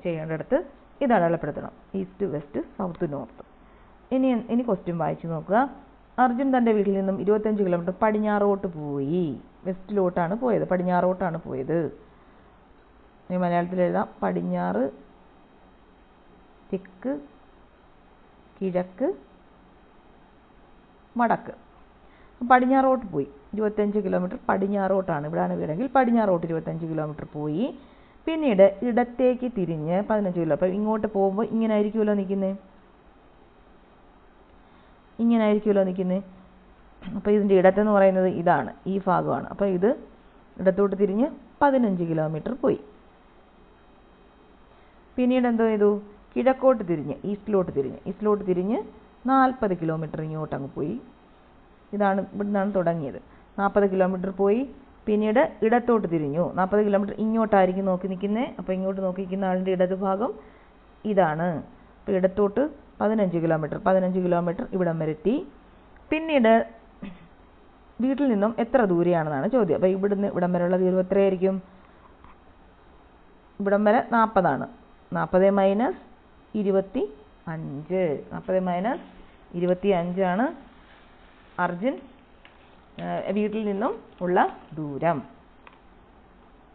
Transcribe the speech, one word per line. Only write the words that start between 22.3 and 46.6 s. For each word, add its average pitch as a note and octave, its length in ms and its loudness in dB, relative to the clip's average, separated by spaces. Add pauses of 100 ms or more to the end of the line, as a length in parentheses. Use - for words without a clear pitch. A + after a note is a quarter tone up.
പടിഞ്ഞാറോട്ട് C4 640 4
പോയി, C#3+ 140 -2 (280)
ഇരുപത്തഞ്ച് G#3 500 0
കിലോമീറ്റർ F#3 340 -2 (100)
പടിഞ്ഞാറോട്ടാണ്, F#3+ 800 0
ഇവിടാണ് F3+ 320 -2
വീടെങ്കിൽ F3 260 -4 (100)
പടിഞ്ഞാറോട്ട് A3 520 2
ഇരുപത്തഞ്ച് E3 440 -6
കിലോമീറ്റർ D#3 340 -6 (100)
പോയി. D3+ 300 -4 (600)
പിന്നീട് C#4 400 4 (220)
ഇടത്തേക്ക് B3 600 0 (100)
തിരിഞ്ഞ് E3 380 -2 (120)
പതിനഞ്ച് G3+ 320 -2
കിലോ, D#3+ 180 0
അപ്പൊ F#3 100 0 (100)
ഇങ്ങോട്ട് G#3+ 380 -2
പോകുമ്പോ G3 260 2 (120)
ഇങ്ങനെ A3+ 220 0
ആയിരിക്കുമല്ലോ G#3 440 0
നിക്കുന്നെ, F#3+ 300 -2 (2750)
ഇങ്ങനെ A#3 240 4
ആയിരിക്കുമല്ലോ G#3 440 4
നിക്കുന്നെ. F#3 280 -2 (1000)
അപ്പൊ G#3 180 -2
ഇതിന്റെ G3+ 240 4
ഇടത്തെന്ന് G3+ 360 6
പറയുന്നത് F#3 320 4 (140)
ഇതാണ്, D#3+ 280 2 (220)
ഈ - 20 -2 (120)
ഭാഗമാണ്. D#3+ 460 0
അപ്പൊ G3 120 -2 (120)
ഇത് G3 140 4 (680)
ഇടത്തോട്ട് F#3+ 420 2
തിരിഞ്ഞ് G#3 240 2 (340)
പതിനഞ്ച് A#3+ 500 2
കിലോമീറ്റർ D#3 420 -2 (100)
പോയി. B3+ 160 2 (2500)
പിന്നീട് B3 340 2
എന്തോ A3+ 200 2
ചെയ്തു? G#3 200 4 (420)
കിഴക്കോട്ട് B3+ 580 2